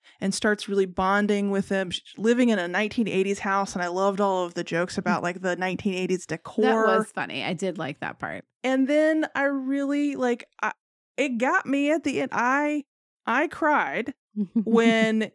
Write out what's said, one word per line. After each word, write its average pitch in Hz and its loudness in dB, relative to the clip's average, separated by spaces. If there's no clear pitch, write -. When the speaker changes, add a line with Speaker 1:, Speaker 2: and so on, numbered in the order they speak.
Speaker 1:
and 196 -2
starts 208 -2
really 196 2
bonding 202 0
with 196 0
them. 190 -2
She's - -6
living 240 4
in 220 2
a 175 -2
nineteen 202 -2
eighties 196 0
house. 196 -2
And 185 -4
I 175 -2
loved 190 0
all 190 2
of 175 -8
the 170 -4
jokes 175 -2
about, 175 0
like, 175 -4
the 180 -2
nineteen 185 -2
eighties 180 -2
decor. - -4
Speaker 2:
That 220 4
was 214 0
funny. 110 -6
I 143 -4
did 175 -4
like 143 -8
that - -8
part. 82 -8
Speaker 1:
And 262 2
then 311 4
I 277 0
really, 277 0
like, 247 -2
I, 214 -2
it 254 -2
got 302 2
me 285 0
at 311 0
the 277 -2
end. 269 -4
I, 285 0
I 254 0
cried 233 0
Speaker 2:
<laughs> 208 -4
Speaker 1:
when 226 4